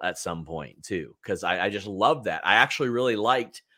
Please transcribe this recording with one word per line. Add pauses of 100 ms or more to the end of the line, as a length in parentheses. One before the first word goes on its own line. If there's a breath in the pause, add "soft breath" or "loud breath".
at
some
point
too."
'Cause
I,
I
just
love
that.
I
actually
really
liked (140)